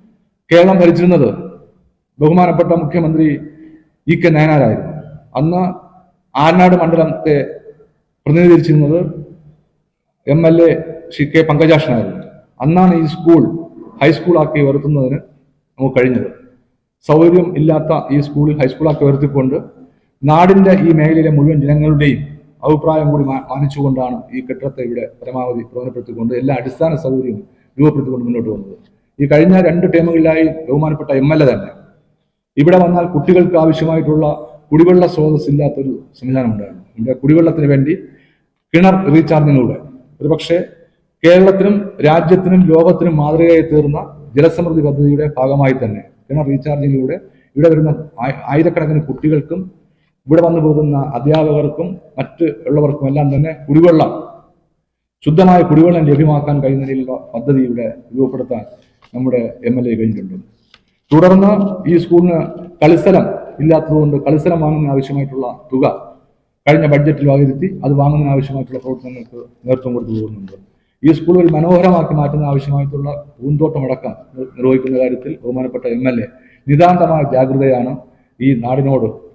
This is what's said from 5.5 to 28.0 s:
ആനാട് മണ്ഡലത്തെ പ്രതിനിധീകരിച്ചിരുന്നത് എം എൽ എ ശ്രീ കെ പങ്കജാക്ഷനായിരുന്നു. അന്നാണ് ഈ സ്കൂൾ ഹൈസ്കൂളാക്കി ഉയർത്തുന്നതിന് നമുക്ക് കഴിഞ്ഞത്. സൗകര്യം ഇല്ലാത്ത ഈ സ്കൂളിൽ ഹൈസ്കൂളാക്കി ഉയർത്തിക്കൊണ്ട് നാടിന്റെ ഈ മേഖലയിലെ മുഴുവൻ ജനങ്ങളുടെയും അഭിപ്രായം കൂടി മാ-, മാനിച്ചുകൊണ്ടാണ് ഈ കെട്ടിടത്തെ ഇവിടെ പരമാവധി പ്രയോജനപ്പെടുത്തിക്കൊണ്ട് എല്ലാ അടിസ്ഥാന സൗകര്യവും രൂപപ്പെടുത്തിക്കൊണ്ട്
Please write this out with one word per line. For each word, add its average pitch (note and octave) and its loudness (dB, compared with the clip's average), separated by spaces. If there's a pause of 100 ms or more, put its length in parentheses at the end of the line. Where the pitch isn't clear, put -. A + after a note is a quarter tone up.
ആനാട് F3+ 4
മണ്ഡലത്തെ D#3+ 0 (920)
പ്രതിനിധീകരിച്ചിരുന്നത് D#3 4 (1300)
എം D#3+ 2
എൽ E3 4
എ E3 6 (400)
ശ്രീ - -4
കെ D#3+ 2
പങ്കജാക്ഷനായിരുന്നു. D3 0 (400)
അന്നാണ് F3 2 (100)
ഈ - 0
സ്കൂൾ D#3+ 2 (600)
ഹൈസ്കൂളാക്കി D#3 0
ഉയർത്തുന്നതിന് C#3+ -2 (600)
നമുക്ക് C3 -2
കഴിഞ്ഞത്. B2+ 0 (800)
സൗകര്യം E3 4
ഇല്ലാത്ത D#3 0 (220)
ഈ D3 2
സ്കൂളിൽ D3 -2
ഹൈസ്കൂളാക്കി D3 -2
ഉയർത്തിക്കൊണ്ട് C#3 0 (680)
നാടിന്റെ F#3 4
ഈ E3+ 4 (100)
മേഖലയിലെ D#3+ 2
മുഴുവൻ D3 2
ജനങ്ങളുടെയും D3 0 (420)
അഭിപ്രായം D3+ 0
കൂടി C#3+ 0
മാ-, C3 -6
മാനിച്ചുകൊണ്ടാണ് C3 -4 (120)
ഈ B2+ -8
കെട്ടിടത്തെ C3 -10
ഇവിടെ A#2 -8 (120)
പരമാവധി B2 -8
പ്രയോജനപ്പെടുത്തിക്കൊണ്ട് A#2+ -10
എല്ലാ C3 -2
അടിസ്ഥാന C3 -4
സൗകര്യവും B2+ -6 (360)
രൂപപ്പെടുത്തിക്കൊണ്ട് C3 0